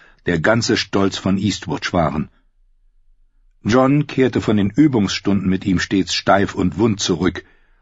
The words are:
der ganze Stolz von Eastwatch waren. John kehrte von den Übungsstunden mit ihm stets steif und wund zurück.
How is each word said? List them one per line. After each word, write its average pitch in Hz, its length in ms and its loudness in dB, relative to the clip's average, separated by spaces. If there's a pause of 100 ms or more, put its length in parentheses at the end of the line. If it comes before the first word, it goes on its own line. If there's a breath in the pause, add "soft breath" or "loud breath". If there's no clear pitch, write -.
(260 soft breath)
der 87 140 -2
ganze 110 360 2
Stolz 98 420 -2
von 95 200 0
Eastwatch 90 540 -4
waren. 76 380 -2 (1300)
John 131 460 2
kehrte 120 320 0
von 110 160 0
den 101 140 0
Übungsstunden 101 760 0
mit 95 160 0
ihm 92 140 0
stets 95 340 -2
steif 98 440 2
und 92 220 -2
wund 107 200 0
zurück. 87 460 -2 (380)